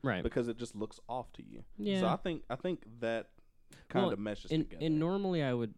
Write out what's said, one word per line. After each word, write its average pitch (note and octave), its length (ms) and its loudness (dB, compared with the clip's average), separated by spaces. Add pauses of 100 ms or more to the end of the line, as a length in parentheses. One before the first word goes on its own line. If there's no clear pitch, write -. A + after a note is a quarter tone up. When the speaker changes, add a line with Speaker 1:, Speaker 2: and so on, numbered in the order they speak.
Speaker 1:
Right. G2+ 200 2
Speaker 2:
because A#2+ 240 2
it A2+ 100 -2
just A#2+ 180 -6
looks G#2 240 -6 (100)
off A#2+ 240 -6
to - 100 -14
you. G#1 200 -12 (140)
Speaker 1:
Yeah. G3+ 240 2
Speaker 2:
So - 60 6
I C3+ 80 4
think, E3 340 -2
I B2+ 60 -4
think F3+ 280 -4 (160)
that A2+ 300 0 (600)
kinda - 200 4
Speaker 1:
Well, G2+ 80 0
Speaker 2:
meshes G#2 340 -4
Speaker 1:
and, D#3 180 2
Speaker 2:
together. D3+ 160 -4
Speaker 1:
and D#3 140 4
normally F3+ 440 2
I C3 100 2
would A#2 240 0